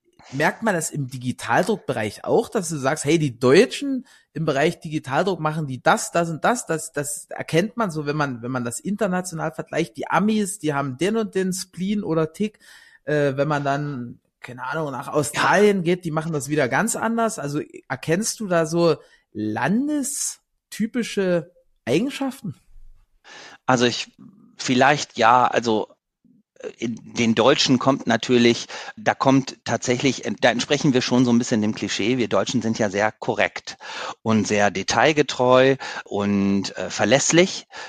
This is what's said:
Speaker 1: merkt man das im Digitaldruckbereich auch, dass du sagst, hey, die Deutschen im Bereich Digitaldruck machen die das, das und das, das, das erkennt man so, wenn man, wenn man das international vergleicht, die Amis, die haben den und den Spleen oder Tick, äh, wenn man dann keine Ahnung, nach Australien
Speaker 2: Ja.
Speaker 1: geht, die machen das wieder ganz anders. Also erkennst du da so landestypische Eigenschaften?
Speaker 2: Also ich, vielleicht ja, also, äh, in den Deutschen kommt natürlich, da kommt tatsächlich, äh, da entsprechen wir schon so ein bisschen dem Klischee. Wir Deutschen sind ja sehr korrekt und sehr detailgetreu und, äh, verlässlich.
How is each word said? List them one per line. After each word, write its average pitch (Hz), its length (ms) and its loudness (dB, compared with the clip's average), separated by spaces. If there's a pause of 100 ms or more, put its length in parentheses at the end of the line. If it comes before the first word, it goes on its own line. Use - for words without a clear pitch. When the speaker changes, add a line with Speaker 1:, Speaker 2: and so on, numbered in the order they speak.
(320)
Speaker 1:
merkt 151 300 -2
man 220 120 0
das 160 160 -4
im 139 180 -6
Digitaldruckbereich 123 1160 -2
auch, 156 260 0
dass 180 180 -4
du 165 80 -6
sagst, 135 280 -2
hey, 156 140 4
die 135 200 -2
Deutschen 240 680 4 (280)
im 160 100 -4
Bereich 156 340 0
Digitaldruck 156 600 -4
machen 156 260 -4
die 131 160 -8
das, 202 300 2
das 170 160 0
und 165 160 -6
das, 240 220 0
das, 160 260 -6
das - 380 -8
erkennt - 460 -2
man 220 140 -2
so, 151 140 -6
wenn 147 120 -4
man, 135 260 -4
wenn 123 80 -8
man 127 140 -4
das 117 140 -8
international 180 720 -4
vergleicht, - 440 -6
die - 140 -10
Amis, 208 480 0
die 151 160 -2
haben 139 240 -4
den 202 180 0
und 214 180 -4
den 190 200 -2
Spleen 196 500 -6
oder 160 280 -2
Tick, 214 260 -6 (460)
äh, 143 320 0
wenn 139 120 0
man 143 160 -2
dann 139 560 -4 (240)
keine 123 200 -14
Ahnung, 143 280 -6
nach 131 160 -10
Australien 185 720 2
Speaker 2:
Ja. 175 40 -2
Speaker 1:
geht, 180 220 -2
die 160 80 -6
machen 156 200 -4
das 139 160 -4
wieder 147 200 0
ganz 185 260 0
anders. 226 460 -2
Also 143 200 -4 (280)
erkennst 165 500 -2
du 220 80 -8
da 170 200 2
so 165 300 2 (360)
landestypische 190 2250 -4 (360)
Eigenschaften? 233 680 -2 (1120)
Speaker 2:
Also 123 200 4
ich, - 260 -4 (460)
vielleicht 131 580 2
ja, 120 300 6
also, 113 420 0 (720)
äh, - 180 -14
in - 380 -8
den 113 200 2
Deutschen 127 440 4
kommt 139 280 0
natürlich, 120 600 4 (300)
da 110 180 0
kommt 135 500 2
tatsächlich, 123 600 -2
äh, 110 140 -4
da 123 100 6
entsprechen 139 420 0
wir 123 80 4
schon 127 240 2
so 120 80 2
ein 117 60 6
bisschen 117 240 0
dem 107 120 0
Klischee. 110 440 -2
Wir 110 100 -2
Deutschen 107 340 0
sind 113 160 -2
ja 107 120 0
sehr 101 220 0
korrekt - 680 -4 (440)
und 110 240 2
sehr 104 240 2
detailgetreu 127 1040 4 (280)
und, 98 720 0
äh, 92 140 -8
verlässlich. 143 760 2 (220)